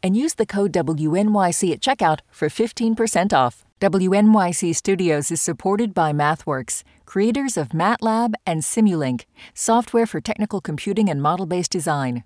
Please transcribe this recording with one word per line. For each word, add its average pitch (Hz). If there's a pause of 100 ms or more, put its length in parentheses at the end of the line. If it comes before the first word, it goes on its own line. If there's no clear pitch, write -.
and 190
use 294
the 214
code 202
W 156
N 208
Y 190
C 170
at 170
checkout 180 (100)
for -
fifteen 226
percent 208
off. 127 (160)
W 185
N 208
Y 185
C 170
Studios 170
is 160
supported 202
by 160
MathWorks, 147 (200)
creators 233
of 147
MATLAB 220 (120)
and 160
Simulink, 151 (300)
software 226
for -
technical 208
computing 196
and 143
model-based 175
design. 143